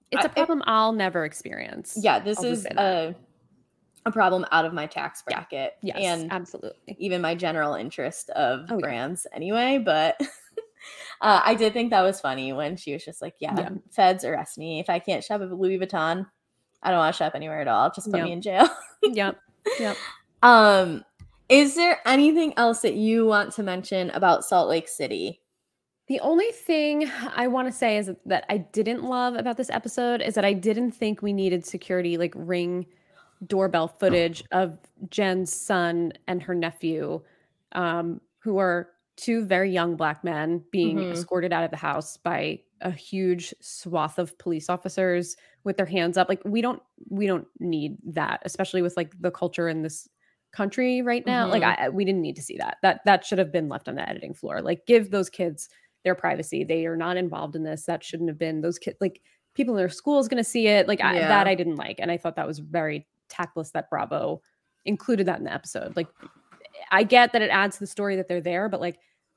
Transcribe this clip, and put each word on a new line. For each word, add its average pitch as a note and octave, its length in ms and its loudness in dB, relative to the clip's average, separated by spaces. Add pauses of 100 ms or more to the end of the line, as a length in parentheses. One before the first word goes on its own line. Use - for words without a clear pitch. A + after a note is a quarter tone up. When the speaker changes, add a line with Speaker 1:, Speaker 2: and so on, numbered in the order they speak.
(100)
Speaker 1:
It's D4+ 140 2
Speaker 2:
I, D4+ 40 0
Speaker 1:
a - 20 -4
problem D#4+ 360 2
I'll A3 260 4
never F#3 320 0
experience. - 760 -10
Speaker 2:
Yeah, E3 200 4
this G#3 180 -4
Speaker 1:
I'll B3 60 -4
just A#3+ 140 -2
Speaker 2:
is G3 60 -8
Speaker 1:
say - 100 -10
that. - 60 2
Speaker 2:
a, F3+ 340 0 (920)
a G#3+ 60 0
problem F#3 400 2
out D#3+ 120 4
of E3 80 -4
my D3+ 140 -4
tax D3 420 -8
Speaker 1:
Yeah. - 120 -4
Speaker 2:
bracket C3+ 420 -8
Speaker 1:
Yes, G3 160 -6
Speaker 2:
and F3 340 -4
Speaker 1:
absolutely. - 640 -12
Speaker 2:
even F3+ 220 -4
my E3 140 0
general D#3+ 400 -2
interest B2+ 560 -8
of C3+ 400 0
Speaker 1:
Oh, A#3 80 -2
yeah. - 20 -2
Speaker 2:
brands C#3 520 -6
anyway, A#3 460 0
but, D#3+ 420 2
<laughs> - 1000 -12
uh, G3+ 240 8
I A3+ 100 6
did G#3+ 180 2
think A#3 180 -2
that G3 120 6
was F#3+ 180 2
funny C3 320 -4
when D3+ 240 -4
she D3+ 160 -10
was D3 120 -8
just - 180 -14
like, D#3+ 180 -10
"Yeah, D#3 180 -4
Speaker 1:
Yeah. - 120 -4 (200)
Speaker 2:
feds F#3 340 4
arrest D3 340 -6
me. D#3 220 -6
If C#3 100 -4
I F3 100 0
can't E3+ 240 -4
shop G#3 180 -4
at F#3 100 -8
Louis F#3 260 0
Vuitton, F3+ 480 -2 (560)
I - 80 0
don't F3+ 80 4
wanna D#3+ 140 4
shop D#3+ 220 -2
anywhere D3+ 260 -8
at C3+ 80 -2
all. A#2 220 4
Just G#3 200 -8
put F#3+ 80 0
Speaker 1:
Yep. E3 80 -2
Speaker 2:
me F3 60 -6
in F3 100 -8
jail." G#3 260 6 (200)
<laughs> - 160 -4
Speaker 1:
Yep. G#3 340 0 (400)
Yep. G#3 180 -4 (460)
Speaker 2:
Um, G3+ 640 8 (460)
is C#4 240 10
there E4+ 320 4
anything D4 500 6
else A#3 260 4
that - 120 2
you A3 320 4
want G#3 280 2
to A3 80 -4
mention F#3 480 -4
about F3+ 340 4
Salt F3 240 4
Lake E3 200 0
City? G#2+ 520 -6 (680)
Speaker 1:
The C4+ 120 -4
only F4 320 2
thing D4+ 560 0 (260)
I A#3+ 140 0
wanna B3+ 240 -2
say A3+ 260 0
is F#3+ 120 -4 (160)
that F#3+ 240 0
I G3+ 80 0
didn't G#3+ 460 -2
love B3 320 -2
about A3+ 220 -4
this B3+ 120 -6
episode A#3+ 520 -2
is A3+ 120 -4
that G3+ 100 2
I G3+ 100 4
didn't G#3+ 380 0
think G#3+ 300 -4
we G3+ 100 0
needed F#3 340 0
security, F3 520 -2
like, E3+ 180 -2
Ring F3 500 -2 (600)
doorbell F#3 420 2
footage E3+ 540 0 (100)
of E3+ 260 0 (320)
Jen's F#3 420 0
son E3+ 600 0 (160)
and F3+ 140 -4
her F3+ 120 -6
nephew, D#3+ 680 -4 (500)
um, E3+ 480 -4 (180)
who G3+ 200 -2
are F3 320 0 (260)
two A#3 300 -2
very F#3+ 240 2
young E3+ 260 0
black D#3 280 -4
men E3 480 -2
being E3+ 260 0
Speaker 2:
Mm-hmm. F3+ 140 -4
Speaker 1:
escorted F3 400 -2
out E3+ 120 0
of E3 60 -4
the E3 80 -10
house D3+ 400 -6
by D3+ 420 -4 (200)
a F#3 100 -4
huge F3+ 680 -4
swath D#3+ 580 -6
of E3+ 200 -6
police E3 320 -4
officers F3+ 640 -2 (280)
with F#3+ 140 -2
their F#3+ 80 0
hands E3+ 320 0
up. F3+ 100 4
Like, F#3+ 160 -2
we G#3+ 180 0
don't, B3 200 -4 (280)
we G3 160 -2
don't F#3+ 200 0 (140)
need D#3 440 -4
that, D#3 400 -4
especially F#3 380 -2
with, F3 140 -2
like, E3 240 -4
the F3 100 -2
culture F3 380 -4
in D#3+ 140 -2
this D#3 260 -10 (440)
country B3 500 0
right A#3+ 240 -2
now. A#3+ 220 0
Like, F3+ 140 2
Speaker 2:
Mm-hmm. A2 220 2
Speaker 1:
I, C3 60 -2
we F#3+ 140 -2
didn't F#3 180 0
need D3+ 140 -6
to D3+ 60 -14
see - 160 -12
that. - 240 -6
That, F#3 240 2
that G3 180 4
should F#3+ 140 -2
have E3 140 -2
been D#3+ 180 -2
left - 180 -10
on B2+ 80 -8
the - 120 -6
editing - 260 -10
floor. - 280 -8
Like, E3+ 240 -4
give A3 240 6
those F#3+ 200 -2
kids E3+ 380 -6 (360)
their F3+ 100 2
privacy. D#3 500 -4
They E3 220 -2
are E3 100 -4
not E3+ 200 -2
involved D#3+ 400 -4
in D#3+ 80 -6
this. D#3 220 -8
That E3+ 180 -6
shouldn't E3+ 260 -6
have D3+ 80 -10
been D#3+ 220 -4
those E3+ 180 -4
kids, - 220 -10
like, F#3+ 220 -4 (320)
people B3 200 0
in G3+ 40 0
their F#3 100 2
school C#4+ 320 0
is A3+ 80 0
gonna A#3+ 160 0
see A3+ 240 0
it. G#3 180 6
Like, G#3 160 0
I, - 140 6
Speaker 2:
Yeah. D#3+ 120 2
Speaker 1:
that G3 200 6
I F#3+ 60 4
didn't E3+ 220 -2
like. - 240 -8
And E3+ 100 -2
I F3 80 -2
thought E3 180 -6
that D3+ 100 -4
was D3 140 -8
very D3+ 460 -4 (240)
tactless E3 420 -8
that D#3 180 -6
Bravo D3+ 520 -4 (420)
included G3+ 420 0
that F#3 120 -2
in - 60 -8
the - 80 -6
episode. - 440 -10
Like, E3+ 120 -4 (840)
I G3+ 120 6
get A#3+ 280 8
that A#3+ 100 2
it G#3+ 80 2
adds G3 260 2
to - 40 -20
the G3+ 60 -8
story G3+ 300 -4
that F#3 120 -4
they're F3 140 -2
there, F3+ 260 -2
but, F#3+ 120 -4
like, E3+ 180 -6 (380)